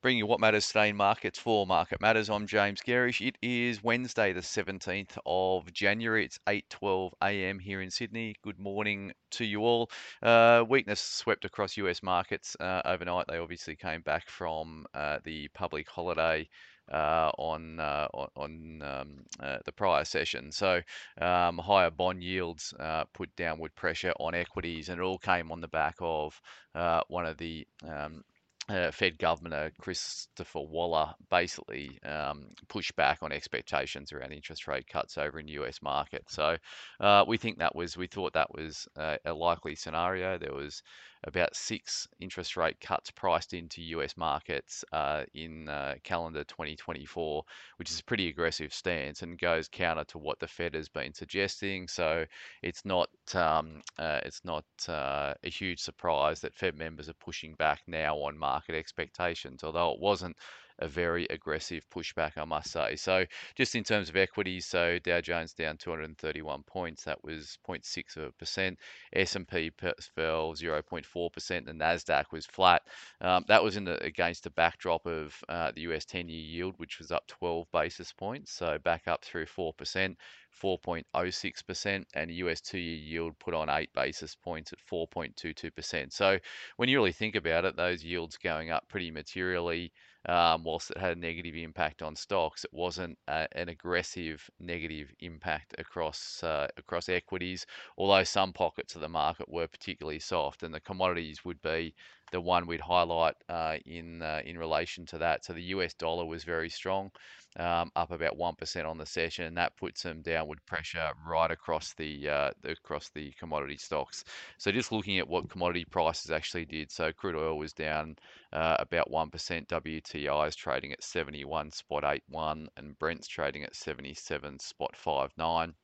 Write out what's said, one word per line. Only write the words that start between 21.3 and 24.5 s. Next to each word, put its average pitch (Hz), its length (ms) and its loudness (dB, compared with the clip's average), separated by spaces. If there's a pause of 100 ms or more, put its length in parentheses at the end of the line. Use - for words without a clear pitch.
higher 90 320 6
bond 90 320 0
yields, 87 560 -2
uh, 78 240 0 (100)
put 90 220 -6
downward 80 400 -2
pressure 87 440 0
on 80 140 0
equities, 85 560 -2